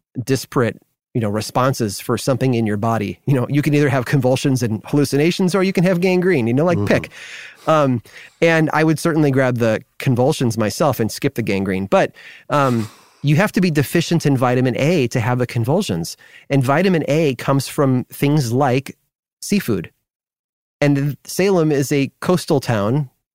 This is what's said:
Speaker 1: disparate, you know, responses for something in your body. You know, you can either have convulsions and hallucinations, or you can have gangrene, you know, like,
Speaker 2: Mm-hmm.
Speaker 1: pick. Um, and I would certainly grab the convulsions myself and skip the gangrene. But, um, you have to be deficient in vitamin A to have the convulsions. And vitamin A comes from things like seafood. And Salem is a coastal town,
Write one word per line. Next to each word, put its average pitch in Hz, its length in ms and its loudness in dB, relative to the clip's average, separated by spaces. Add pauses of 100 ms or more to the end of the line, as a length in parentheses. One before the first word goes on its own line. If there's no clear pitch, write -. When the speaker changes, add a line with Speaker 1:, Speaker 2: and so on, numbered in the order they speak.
(240)
Speaker 1:
disparate, 131 520 -2 (380)
you 123 60 -2
know, 110 80 0
responses 113 720 -2
for 117 180 -2
something 131 360 0
in 117 120 0
your 104 100 -2
body. 104 500 -4
You 139 80 2
know, 123 140 0
you 143 140 0
can 147 120 -2
either 147 140 2
have 127 180 -2
convulsions 131 580 0
and 107 200 -4
hallucinations, 151 680 0
or 196 80 0
you 185 100 0
can 180 120 2
have 185 160 2
gangrene, 180 480 2
you 117 40 0
know, 139 120 2
like, 175 140 2
Speaker 2:
Mm-hmm. 101 100 -2
Speaker 1:
pick. - 220 0 (580)
Um, 143 340 2 (400)
and 160 300 4
I 151 100 2
would 160 160 2
certainly 151 320 2
grab 127 280 2
the 110 240 0 (160)
convulsions 123 600 0
myself 117 400 0
and 110 140 -2
skip - 240 -4
the 123 60 -2
gangrene. 98 440 -2
But, 180 260 0 (360)
um, 123 420 0 (320)
you 143 140 2
have 202 160 2
to - 80 0
be 180 100 2
deficient 156 540 0
in 147 100 2
vitamin 127 440 2
A 147 300 2
to 131 120 -4
have 123 180 0
the 123 80 -2
convulsions. 113 680 -4 (320)
And 135 160 2
vitamin 160 420 2
A 147 280 0
comes 139 340 -2
from 131 360 0
things 143 460 0
like 131 460 0 (460)
seafood. 107 480 -4 (920)
And 143 440 0
Salem 180 460 0
is 143 220 0
a 139 180 0 (100)
coastal 165 400 0
town, 120 500 -2 (240)